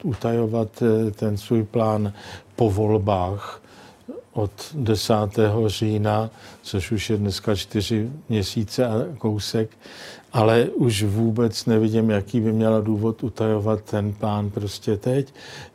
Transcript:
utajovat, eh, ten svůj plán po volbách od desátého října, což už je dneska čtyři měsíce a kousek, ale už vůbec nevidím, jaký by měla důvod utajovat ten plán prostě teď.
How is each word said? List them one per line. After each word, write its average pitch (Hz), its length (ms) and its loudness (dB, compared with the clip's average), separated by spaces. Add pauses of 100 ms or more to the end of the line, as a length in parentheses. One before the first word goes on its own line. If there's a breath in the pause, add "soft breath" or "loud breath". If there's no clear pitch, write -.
utajovat, 117 640 0 (120)
eh, 110 300 4
ten 104 260 -2
svůj 113 260 0
plán 107 500 0 (420 loud breath)
po 113 160 4
volbách 101 880 0 (720 loud breath)
od 104 180 -2 (220)
desátého 107 960 2
října, 107 600 0 (320 loud breath)
což - 300 -4
už 104 180 -2
je 110 80 2
dneska 101 380 0
čtyři 107 540 -2 (200)
měsíce 110 560 0
a 113 80 -2 (240)
kousek, 110 520 -2 (640 loud breath)
ale 113 300 6
už 123 400 0
vůbec 110 640 0
nevidím, 110 440 4
jaký 101 300 0
by 110 120 2
měla 110 300 4
důvod 107 420 0
utajovat 107 580 0
ten 104 320 -2
plán 104 360 -2
prostě 104 480 -4
teď. 135 360 -2 (420 loud breath)